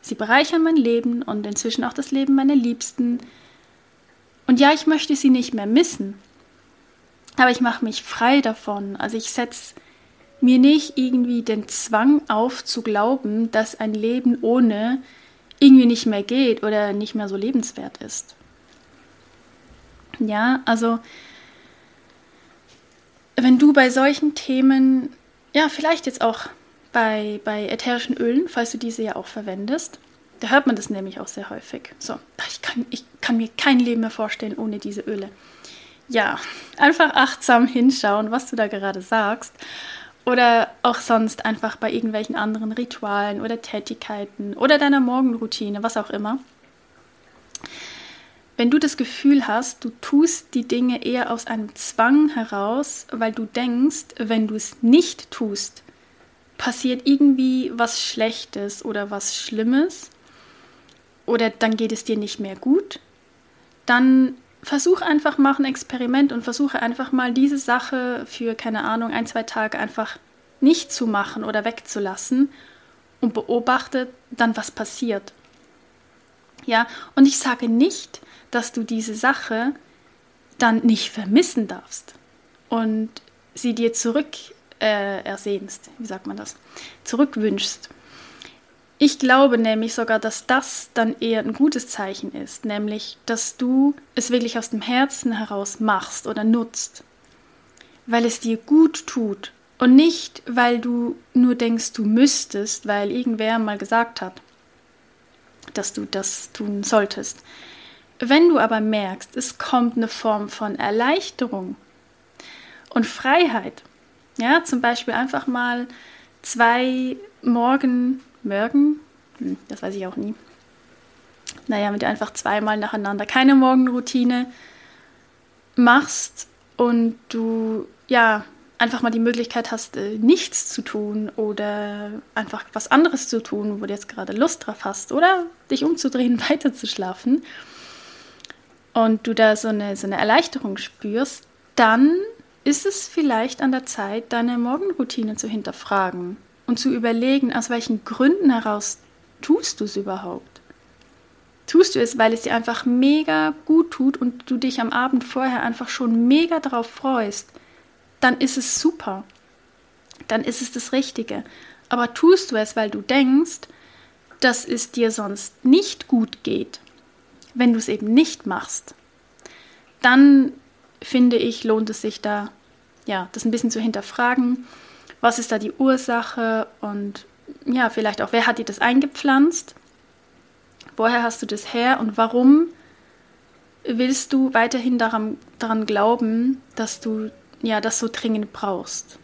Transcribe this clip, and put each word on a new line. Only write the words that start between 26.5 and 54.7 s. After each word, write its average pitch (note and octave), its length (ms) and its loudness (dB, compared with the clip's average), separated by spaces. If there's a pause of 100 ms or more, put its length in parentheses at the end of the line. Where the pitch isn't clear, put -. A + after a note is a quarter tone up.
bei, G#3+ 520 -2
bei G#3 240 -4
ätherischen A#3+ 480 -4
Ölen, B3 320 0
falls A#3 240 -4
du A#3 60 -10
diese A#3 240 -8
ja G#3+ 140 -6
auch F#3+ 100 -12
verwendest, G#3 720 -8 (420)
da A3 80 -6
hört C#4 180 4
man A#3+ 100 2
das G#3 140 -8
nämlich F#3+ 300 -8
auch G3 80 -10
sehr - 220 -14
häufig. - 480 -14
So, - 160 -10 (240)
„Ach, - 100 -10
ich - 140 -12
kann, - 280 -6
ich - 140 -10 (160)
kann A#3+ 160 0
mir A3+ 200 -2
kein C4+ 220 4
Leben A#3 220 2
mehr A3+ 100 -4
vorstellen G#3+ 460 -6
ohne G#3+ 220 -6
diese G3+ 240 -10
Öle.“ G3 280 -8 (800)
Ja, A3+ 300 0 (400)
einfach - 360 4
achtsam A#3+ 520 4
hinschauen, A3 640 2
was B3+ 200 -4
du A#3+ 60 -8
da G#3+ 100 0
gerade G3 360 -6
sagst. A3 520 -2 (720)
Oder A#3+ 440 4 (120)
auch A#3+ 140 2
sonst A3 480 0
einfach A3 320 -4
bei A3+ 140 -4
irgendwelchen A3+ 460 -4
anderen G#3+ 360 -4
Ritualen G#3 680 -6
oder A3+ 220 -6
Tätigkeiten G3+ 920 -10
oder C#4+ 240 4
deiner C#4 220 2
Morgenroutine, A#3 840 -2
was A3+ 140 -4
auch G#3+ 140 -6
immer. G#3 280 -6 (2250)
Wenn A#3+ 140 2
du D4 80 4
das D4 200 0
Gefühl C#4 480 2
hast, A#3+ 380 -4
du A3+ 60 -6 (120)
tust - 500 2
die A#3+ 160 -4
Dinge B3 360 0
eher B3 280 -2
aus A#3 140 -6
einem A3 280 -8
Zwang C#4 540 4
heraus, A3+ 840 -4
weil A3+ 220 -4
du A3 140 -8
denkst, B3 600 -2 (120)
wenn A3 280 0
du G#3+ 80 -6
es - 280 -8